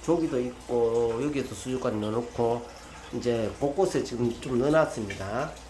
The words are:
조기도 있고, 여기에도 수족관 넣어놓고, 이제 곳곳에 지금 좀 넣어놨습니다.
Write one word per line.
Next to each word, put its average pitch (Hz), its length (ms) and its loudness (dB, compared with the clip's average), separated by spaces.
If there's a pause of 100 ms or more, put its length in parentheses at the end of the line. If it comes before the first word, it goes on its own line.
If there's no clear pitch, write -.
조기도 160 360 2
있고, 117 840 2
여기에도 139 320 -2
수족관 123 440 -2
넣어놓고, 117 680 0 (460)
이제 113 440 0
곳곳에 147 460 2
지금 120 360 -2
좀 127 200 0
넣어놨습니다. 123 920 2 (200)